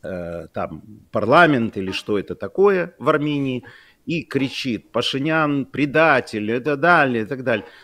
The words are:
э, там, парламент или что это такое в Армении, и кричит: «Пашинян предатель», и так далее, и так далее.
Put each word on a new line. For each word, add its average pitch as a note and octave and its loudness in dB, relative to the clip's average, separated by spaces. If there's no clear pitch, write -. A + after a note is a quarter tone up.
э, E2+ -10
там, E2 -8
парламент B2 4
или F#2+ -6
что G#2 -4
это F2+ -6
такое F3+ 0
в B2 -2
Армении, C#3+ -2
и D#3+ -4
кричит: C3 -6
«Пашинян C#3+ -2
предатель», C3 0
и A#2+ -2
так C#3+ -2
далее, C#3+ 4
и G#2+ -4
так B2+ -8
далее. A2+ 0